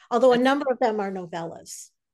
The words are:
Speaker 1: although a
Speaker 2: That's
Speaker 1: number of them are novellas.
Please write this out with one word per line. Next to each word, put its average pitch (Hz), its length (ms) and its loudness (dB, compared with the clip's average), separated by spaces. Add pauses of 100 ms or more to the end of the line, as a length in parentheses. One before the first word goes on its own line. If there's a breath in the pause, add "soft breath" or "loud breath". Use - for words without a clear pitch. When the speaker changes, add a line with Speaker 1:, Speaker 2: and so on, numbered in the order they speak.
(120)
Speaker 1:
although 247 220 6
a - 20 6
Speaker 2:
That's 247 80 2
Speaker 1:
number 277 280 2
of 233 60 -2
them 220 220 0
are 196 120 -4
novellas. 175 760 -12 (240)